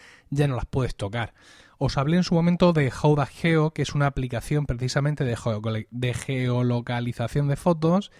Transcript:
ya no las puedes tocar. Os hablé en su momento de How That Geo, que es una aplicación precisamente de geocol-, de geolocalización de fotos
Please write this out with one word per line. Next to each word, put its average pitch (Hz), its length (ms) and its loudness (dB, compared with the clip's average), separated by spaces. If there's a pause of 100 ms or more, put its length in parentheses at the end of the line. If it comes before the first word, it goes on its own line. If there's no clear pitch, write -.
(300)
ya 143 180 2
no 131 80 -2
las 110 100 -6
puedes 127 300 -2
tocar. 110 380 -6 (500)
Os 131 140 -2
hablé 147 180 2
en 180 60 4
su 175 120 0
momento 175 380 4
de 143 200 2 (100)
How 151 140 6
That 143 120 0
Geo, 160 440 0
que 151 100 -4
es 139 120 -6
una 143 120 2
aplicación 135 600 -2
precisamente 139 580 -2
de 117 120 0
geocol-, 110 540 -4
de 123 240 -2
geolocalización 123 1300 -2
de 139 80 0
fotos 170 640 2